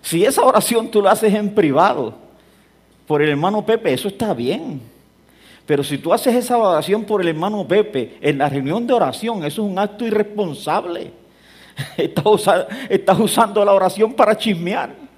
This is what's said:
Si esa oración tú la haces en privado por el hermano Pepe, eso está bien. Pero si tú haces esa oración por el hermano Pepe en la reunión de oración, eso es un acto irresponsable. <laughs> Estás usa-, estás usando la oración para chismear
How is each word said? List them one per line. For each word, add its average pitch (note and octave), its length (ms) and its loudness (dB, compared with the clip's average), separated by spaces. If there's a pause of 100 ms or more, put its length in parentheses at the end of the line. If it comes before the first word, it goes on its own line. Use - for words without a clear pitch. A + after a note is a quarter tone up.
Si E3+ 240 0
esa C#4 180 2
oración A3+ 480 2
tú G#3 100 4
la G3 100 4
haces A3 220 2
en G#3 220 -2
privado D3+ 600 0 (920)
por D3 140 0
el D3+ 80 4
hermano F#3 360 0
Pepe, A3 280 2
eso D#3 160 -2
está G3+ 240 -4
bien. D3 480 -6 (840)
Pero C#3+ 160 0
si C#3 160 -4
tú D3+ 140 -2
haces A#3+ 240 2
esa B3 220 0
oración G#3 480 0
por G3+ 160 -2
el E3+ 80 0
hermano F3+ 360 -4
Pepe F3+ 540 0
en C#3+ 200 0
la C#3+ 100 2
reunión C#3+ 360 -4
de B3 80 2
oración, A3 520 0
eso G#3 200 -6
es G3+ 60 -4
un F3+ 80 -4
acto G#3 260 -4
irresponsable. G3 1080 -4 (400)
<laughs> - 440 -14
Estás - 280 -2
usa-, G3 420 4 (220)
estás F#3+ 300 2
usando G#3 440 2
la G3+ 100 6
oración G3 400 2
para G#3+ 240 4
chismear F3 560 -4 (240)